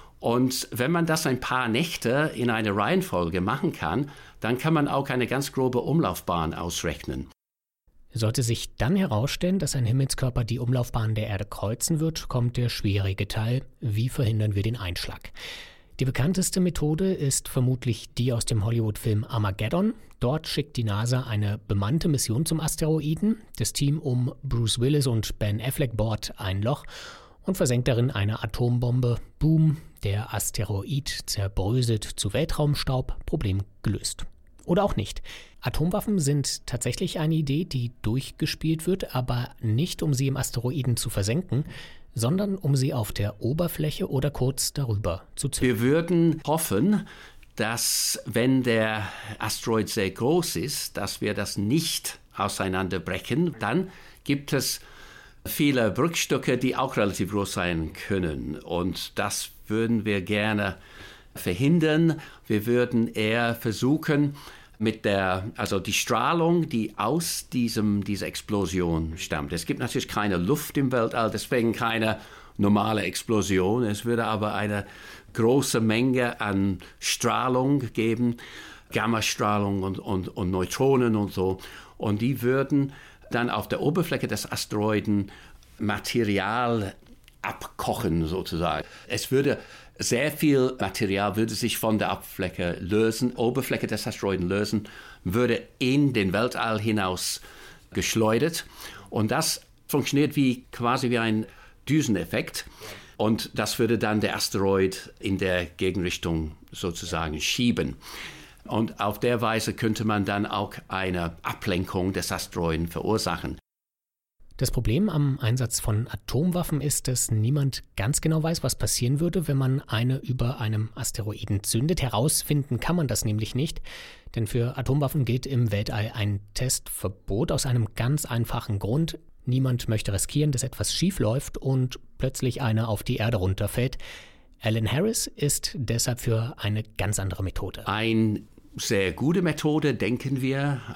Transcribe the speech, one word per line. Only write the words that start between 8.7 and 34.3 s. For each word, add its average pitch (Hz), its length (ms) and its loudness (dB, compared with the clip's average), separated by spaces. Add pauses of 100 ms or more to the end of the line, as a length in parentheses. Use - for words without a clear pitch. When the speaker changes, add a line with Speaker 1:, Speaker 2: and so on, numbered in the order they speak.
Speaker 2:
dann 127 180 2
herausstellen, 180 640 0
dass 143 160 -2
ein 123 100 0
Himmelskörper 127 580 2
die 117 140 -2
Umlaufbahn 120 560 0
der 107 140 -2
Erde 101 180 -2
kreuzen - 540 -2
wird, 160 280 -2
kommt 120 300 0
der 123 120 2
schwierige 98 580 0
Teil. 117 360 -2 (180)
Wie 113 280 0
verhindern 107 460 2
wir 101 80 2
den 117 140 0
Einschlag? - 540 -6 (680)
Die 135 60 2
bekannteste 180 540 2
Methode 180 540 2
ist - 340 -2
vermutlich 127 680 0
die 120 180 2
aus 117 120 0
dem 107 200 0
Hollywood-Film 110 600 0
Armageddon. 110 680 0 (260)
Dort 156 280 0
schickt - 300 -4
die 117 80 0
nasa 113 380 0
eine 104 440 0
bemannte 107 400 2
Mission 143 400 0
zum 165 120 0
Asteroiden. 156 800 0 (200)
Das - 160 -2
Team 143 260 2
um 123 420 0
Bruce 120 380 0
Willis 139 260 4
und 113 320 0
Ben 104 240 0
Affleck 127 340 -2
bohrt 107 420 -2
ein 98 260 -2
Loch 135 200 0 (600)
und - 140 0
versenkt 123 300 2
darin 123 220 4
eine 104 340 0
Atombombe. 123 760 2 (180)
Boom, 156 400 6 (260)
der 104 300 -2
Asteroid 107 760 -2 (160)
zerbröselt 107 800 0
zu - 300 -4
Weltraumstaub, 143 920 0
Problem 104 360 0 (220)
gelöst. - 420 -2 (400)